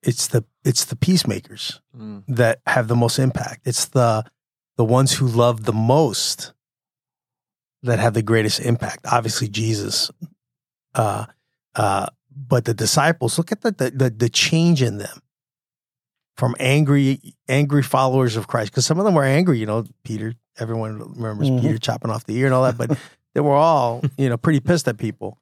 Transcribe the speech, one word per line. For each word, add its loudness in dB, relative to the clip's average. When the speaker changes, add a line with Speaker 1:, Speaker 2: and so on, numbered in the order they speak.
Speaker 1:
It's -2
the, 0
it's 0
the -10
peacemakers -2
Speaker 2:
Mm. -14
Speaker 1:
that 0
have 0
the 2
most 2
impact. -2
It's -4
the, 0
the 2
ones 4
who 0
love 2
the -2
most 0
that 0
have 0
the 0
greatest 0
impact. -4
Obviously, -2
Jesus, -4
uh, -2
uh, 0
but -2
the -2
disciples, 0
look -4
at -8
the, -2
the, -2
the, 0
the 0
change 2
in -2
them -14
from -2
angry, 2
angry 2
followers 2
of -4
Christ. -4
'Cause 0
some 0
of 0
them 4
were 4
angry, 2
you -2
know, -2
Peter, -6
everyone -6
remembers -2
Speaker 3:
Mm-hmm. 2
Speaker 1:
Peter 0
chopping -4
off -6
the -6
ear 2
and 2
all 4
that, 0
but -2
Speaker 3:
<laughs> -20
Speaker 1:
they 0
were 2
all, 2
you 0
know, 0
pretty 2
pissed 0
at -4
people. -8